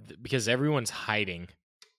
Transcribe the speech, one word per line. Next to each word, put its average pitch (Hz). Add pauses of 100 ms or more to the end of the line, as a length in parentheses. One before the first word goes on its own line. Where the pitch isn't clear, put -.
the, -
because 117
everyone's 131
hiding 95 (500)